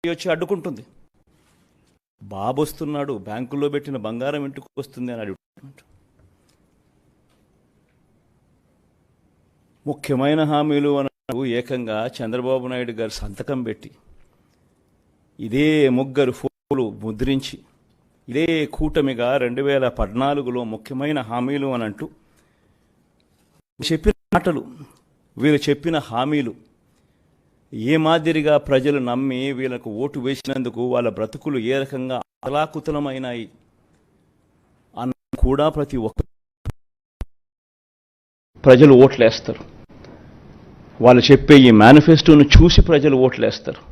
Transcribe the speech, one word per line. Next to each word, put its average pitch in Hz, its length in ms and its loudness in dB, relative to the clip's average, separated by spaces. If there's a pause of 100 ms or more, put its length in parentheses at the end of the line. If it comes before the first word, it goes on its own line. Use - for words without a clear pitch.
వచ్చి 170 220 -6
అడ్డుకుంటుంది. 156 520 -8 (1400)
"బాబు 104 400 -8
వస్తున్నాడు, 147 560 -8
బ్యాంకుల్లో 123 520 -8
పెట్టిన 143 280 -10
బంగారం 123 480 -8
ఇంటికి 139 220 -18 (120)
వస్తుంది" 127 340 -12
అని 117 80 -12
అడ్వర్టైజ్మెంట్. 107 600 -18 (4000)
ముఖ్యమైన 143 560 -4
హామీలు 147 560 -2
అన్నట్టు 135 460 -8
ఏకంగా 120 720 -6
చంద్రబాబు 127 500 -6
నాయుడు 123 240 -10
గారు 110 180 -8
సంతకం 123 540 -10
పెట్టి, 110 280 -12 (1500)
ఇదే 143 500 0
ముగ్గురు 131 420 -2
ఫోటోలు - 540 -6 (180)
ముద్రించి, 117 540 -6 (720)
ఇదే 156 360 -4
కూటమిగా 139 720 -4
రెండు 123 240 -4
వేల 139 260 -2
పద్నాలుగులో 123 760 -6
ముఖ్యమైన 135 580 -8
హామీలు 123 460 -6
అని 123 160 -6
అంటూ 107 260 -12 (1800)
చెప్పిన 160 220 -2 (200)
మాటలు, 180 300 -2 (760)
వీళ్ళు 143 320 -2
చెప్పిన 147 280 -4
హామీలు 131 560 -6 (1200)
ఏ 120 240 -2
మాదిరిగా 156 600 0
ప్రజలు 143 420 0
నమ్మి 131 520 -4
వీళ్ళకు 123 380 -8
ఓటు 131 300 -8
వేసినందుకు 131 600 -8 (120)
వాళ్ళ 120 160 -2
బ్రతుకులు 110 480 -8
ఏ 123 200 -4
రకంగా 131 400 -8
అతలాకుతలమైనాయి 139 1300 -8 (1500)
అన్న 123 140 -8 (280)
కూడా 139 300 0
ప్రతి 143 280 -8
ఒక్క - 260 -6 (2500)
ప్రజలు 131 280 10
ఓట్లేస్తారు. 123 720 4 (1400)
వాళ్ళు 123 300 8
చెప్పే 143 260 8
ఈ 127 140 10
మేనిఫెస్టోను 147 720 8
చూసి - 380 6
ప్రజలు 147 340 4
ఓట్లేస్తారు. 123 680 -2 (100)